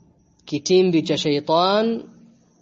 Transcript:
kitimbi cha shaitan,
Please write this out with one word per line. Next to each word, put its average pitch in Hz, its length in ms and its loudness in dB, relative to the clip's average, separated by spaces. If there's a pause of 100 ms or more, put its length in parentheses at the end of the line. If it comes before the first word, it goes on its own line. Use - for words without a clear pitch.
(440)
kitimbi 175 580 0
cha 151 140 -4
shaitan, 175 840 0 (600)